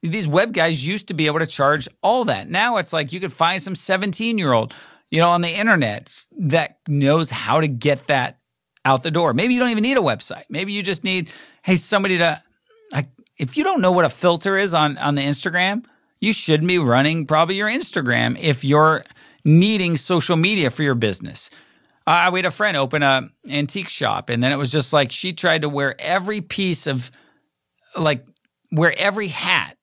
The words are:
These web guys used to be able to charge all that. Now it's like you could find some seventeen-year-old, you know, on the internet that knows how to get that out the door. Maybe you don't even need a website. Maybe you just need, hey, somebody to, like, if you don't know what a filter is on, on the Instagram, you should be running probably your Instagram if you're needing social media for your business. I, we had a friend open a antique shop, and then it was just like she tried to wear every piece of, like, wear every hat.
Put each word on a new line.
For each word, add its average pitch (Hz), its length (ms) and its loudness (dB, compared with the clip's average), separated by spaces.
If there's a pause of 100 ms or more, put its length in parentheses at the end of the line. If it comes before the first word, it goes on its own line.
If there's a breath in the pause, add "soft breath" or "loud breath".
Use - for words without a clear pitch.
These 170 280 -2
web 202 240 2
guys 160 340 0
used 202 220 -6
to 196 40 -6
be 151 120 -2
able 151 140 0
to 160 60 0
charge 143 440 0 (120)
all 233 220 0
that. 131 240 -4
Now 214 300 0
it's 175 160 -4
like 147 180 -4
you 180 80 -8
could 175 140 -8
find 170 280 0
some 185 140 -8
seventeen-year-old, 190 960 0 (380 loud breath)
you 156 80 0
know, 170 100 6
on 175 120 2
the 170 80 -2
internet 165 760 -2 (120)
that 160 400 0 (100)
knows 143 420 2
how 123 300 0
to 160 80 0
get 135 400 -2
that 135 320 -2 (460)
out 131 180 4
the 160 80 -4
door. 160 220 2
Maybe 233 220 2
you 247 40 0
don't 247 120 2
even 214 120 0
need 269 140 2
a 240 40 4
website. 107 460 -4
Maybe 190 240 -6
you 202 120 -4
just 180 200 -4
need, 185 300 -4 (300 loud breath)
hey, 185 120 4
somebody 196 440 0
to, 160 220 2 (520)
like, 147 160 -4 (260)
if 127 220 -6
you 311 80 0
don't 359 160 0
know 185 100 4
what 175 140 4
a 143 40 2
filter 180 480 0
is 196 160 0
on, 151 260 2
on 143 160 -2
the 143 60 -2
Instagram, 180 600 -2 (380 soft breath)
you 214 100 0
should 160 340 0
be 180 140 2
running 143 460 2
probably 165 300 0
your 208 140 -2
Instagram 123 680 -2
if 151 240 0
you're 151 400 4 (400 loud breath)
needing 175 540 4
social 170 400 0
media 175 320 2
for 151 140 -4
your 139 120 2
business. 101 540 -4 (580 soft breath)
I, 175 220 4
we 180 100 0
had 180 60 -2
a 170 60 0
friend 202 260 -2
open 139 260 0
a 135 240 2 (220)
antique 147 400 -4
shop, - 400 -4
and 117 120 -2
then 131 120 0
it 139 40 -2
was 139 140 -4
just 143 220 -2
like 143 180 2
she - 220 -6
tried 160 300 0
to 147 60 -2
wear 143 300 -2
every 190 400 -2
piece 180 480 -4
of, 127 240 -4 (840 soft breath)
like, 147 280 0 (460)
wear 160 260 2
every 202 300 -2
hat. 151 560 -2